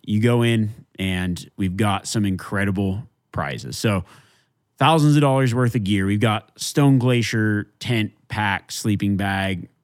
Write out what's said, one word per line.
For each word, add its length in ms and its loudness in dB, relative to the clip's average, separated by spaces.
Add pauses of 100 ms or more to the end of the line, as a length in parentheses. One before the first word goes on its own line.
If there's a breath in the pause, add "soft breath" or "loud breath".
you 160 -2
go 220 2
in, 300 0 (280)
and 560 -4
we've 220 -2
got 280 0
some 200 -2
incredible 840 -2 (240)
prizes. 460 -8
So 260 -2 (760 soft breath)
thousands 380 4
of 60 4
dollars 340 2
worth 180 2
of 120 -2
gear. 200 0
We've 140 0
got 400 -2
Stone 400 4
Glacier 800 0
tent, 320 -2 (160)
pack, 460 -4
sleeping 420 0
bag 540 -4 (140)